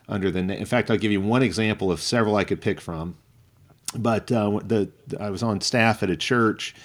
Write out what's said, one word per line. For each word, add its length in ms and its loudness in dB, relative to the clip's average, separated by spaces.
under 220 -2
the 120 -2
na-, 120 -4
in 100 -6
fact, 260 0
I'll 60 4
give 160 0
you 80 2
one 220 2
example 500 0
of 80 -4
several 360 2
I 80 2
could 180 -2
pick 180 -2
from. 360 -8
But, 380 0
uh, 320 2
the, 260 0
I 100 -6
was 120 -6
on 180 0
staff 420 2
at 80 2
a 60 0
church, 580 0